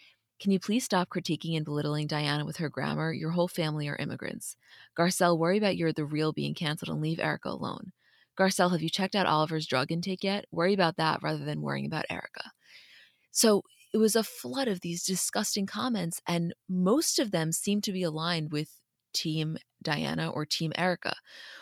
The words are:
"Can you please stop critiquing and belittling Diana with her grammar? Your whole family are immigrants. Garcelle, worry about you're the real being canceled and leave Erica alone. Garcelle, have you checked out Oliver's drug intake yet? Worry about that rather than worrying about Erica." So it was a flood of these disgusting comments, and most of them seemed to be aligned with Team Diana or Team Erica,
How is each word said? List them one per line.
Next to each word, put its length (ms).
"Can 100
you 80
please 260
stop 260
critiquing 480
and 80
belittling 400
Diana 400
with 100
her 140
grammar? 420
Your 200
whole 160
family 380
are 100
immigrants. 600
Garcelle, 400
worry 220
about 180
you're 160
the 140
real 260
being 220
canceled 340
and 140
leave 180
Erica 300
alone. 420
Garcelle, 360
have 100
you 60
checked 260
out 120
Oliver's 380
drug 280
intake 320
yet? 260
Worry 240
about 220
that 260
rather 220
than 180
worrying 240
about 240
Erica." 400
So 320
it 60
was 180
a 80
flood 420
of 140
these 240
disgusting 640
comments, 600
and 260
most 520
of 100
them 220
seemed 320
to 80
be 100
aligned 480
with 300
Team 440
Diana 480
or 160
Team 300
Erica, 400